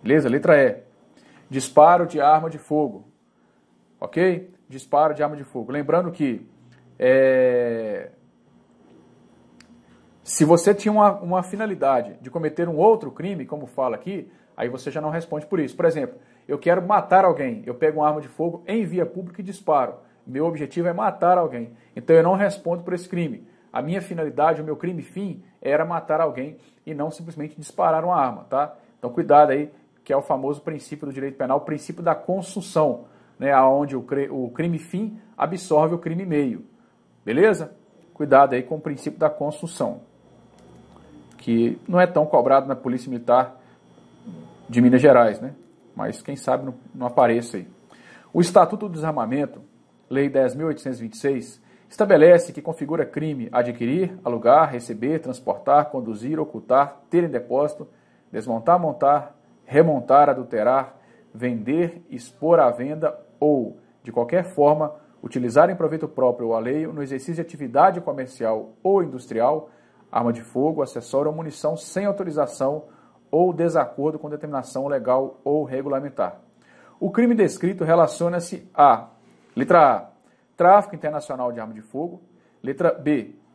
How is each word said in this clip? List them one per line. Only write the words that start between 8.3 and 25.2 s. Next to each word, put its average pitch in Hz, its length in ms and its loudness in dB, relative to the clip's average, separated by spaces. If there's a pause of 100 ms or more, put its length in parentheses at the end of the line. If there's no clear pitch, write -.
se - 220 -2
você 170 320 4
tinha 208 160 -4
uma, 208 220 4
uma 185 280 -4
finalidade 160 760 -4
de 127 100 -16
cometer 165 380 -4
um 165 80 -6
outro 214 360 2
crime, 165 340 -10
como 147 200 -12
fala 120 300 -4
aqui, 180 340 -12 (280)
aí 123 100 -4
você 131 240 -10
já 156 80 -8
não 151 100 -6
responde 160 360 -8
por 185 140 -4
isso. 135 160 -4
Por 175 100 -2
exemplo, 151 340 -2 (280)
eu 143 100 -4
quero 175 240 0
matar 190 420 2
alguém, 139 420 -2
eu 123 80 -10
pego 151 260 0
uma 151 80 2
arma 151 120 -2
de 139 80 -14
fogo 165 400 -8
em 214 160 -2
via 170 220 -2
pública 185 360 -12
e - 20 -12
disparo. 147 520 -2 (320)
Meu 135 180 -4
objetivo 165 420 -4
é 170 60 -2
matar 180 440 2
alguém, 123 360 -4 (220)
então 147 200 2
eu 165 80 8
não 180 120 2
respondo 175 480 -4
por 170 100 -6
esse 175 140 -10
crime. 160 400 -6 (240)
A 120 100 -6
minha 175 200 -6
finalidade, 156 600 -2
o 156 40 -10
meu 151 100 -6
crime 170 260 -8
fim, 190 400 -10 (200)